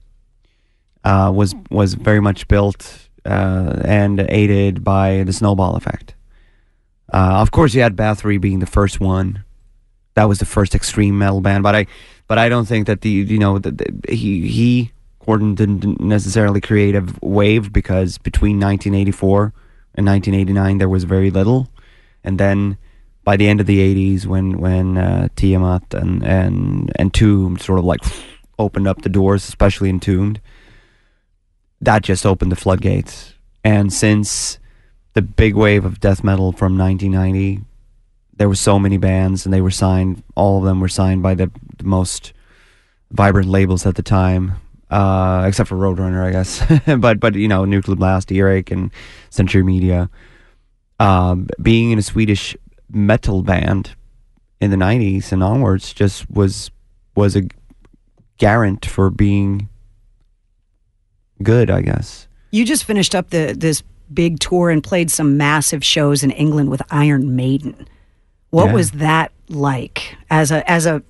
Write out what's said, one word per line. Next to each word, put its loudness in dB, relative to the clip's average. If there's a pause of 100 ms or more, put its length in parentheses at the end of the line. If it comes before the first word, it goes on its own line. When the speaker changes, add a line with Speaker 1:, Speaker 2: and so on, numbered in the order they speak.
(1040)
Speaker 1:
uh, 2
was, 0 (160)
was 0
very 2
much -2
built, -2 (160)
uh, -2
and 2
aided 0
by 2
the -2
snowball 0
effect. -8 (1000)
Uh, 4
of 2
course, 2
you 4
had 2
Bathory -2
being 0
the -2
first 0
one. -2 (680)
That 4
was 2
the -4
first 0
extreme 0
metal 0
band, 0
but 2
I, 0 (400)
but 0
I 2
don't 0
think -2
that -2
the, -2
you 0
know, 2
the, -4
the, -6
he, -2
he, 0 (320)
Gordon 0
didn't -2
necessarily 0
create 2
a 0
v-, -10
wave, 0
because -2
between 0
nineteen 0
eighty-four 0 (420)
and -2
nineteen 2
eighty-nine, 0
there 0
was 0
very 2
little. 0 (560)
And -4
then 0 (480)
by 2
the 2
end 2
of 0
the 4
eighties, 2
when, -2
when, 0
uh, 0
Tiamat 0
and, -4
and, -2
and 0
Tomb 4
sort 0
of, 0
like, 0 (580)
opened -2
up -4
the -4
doors, 2
especially 0
Entombed, -2 (1400)
that 2
just -2
opened 0
the 0
floodgates. -4 (300)
And 2
since -2 (560)
the 0
big 2
wave 4
of -6
death 0
metal 0
from 0
nineteen 0
ninety, -2 (720)
there 0
were 0
so 2
many 0
bands, 0
and 0
they 2
were 0
signed, 0 (120)
all 2
of -2
them 0
were 0
signed 0
by 0
the, -2 (300)
the -14
most -4 (800)
vibrant 2
labels 0
at 0
the -6
time, 0 (380)
uh, 0
except 0
for -6
Roadrunner, -2
I -2
guess. -4 (340)
<laughs> 0
But, 2
but, 0
you 0
know, 0
Nuclear 0
Blast, 0
Earache, 2
and -4 (400)
Century 0
Media. 0 (880)
Um, 2 (120)
being 2
in 2
a 0
Swedish -2 (340)
metal 0
band -2 (640)
in 0
the 0
nineties 0
and 0
onwards 0
just -2
was, -2 (460)
was 2
a 2 (960)
garant 0
for 0
being 0 (1700)
good, 4
I 0
guess. -6 (220)
Speaker 2:
You 0
just -2
finished 0
up -4
the, -2
this -2 (300)
big 0
tour 0
and 2
played -2
some 0
massive 0
shows 0
in 0
England 0
with -6
Iron 0
Maiden. -4 (640)
What 4
Speaker 1:
Yeah. 2
Speaker 2:
was 0
that -2 (160)
like -6 (160)
as 2
a, -2
as 2
a, -2